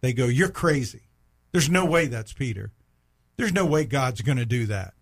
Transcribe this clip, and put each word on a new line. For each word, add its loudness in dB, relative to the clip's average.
they -2
go, 0
You're 2
crazy. -2
There's 2
no 2
way 2
that's -6
Peter. -6
There's -2
no 2
way 2
God's -2
gonna 0
do 0
that. -4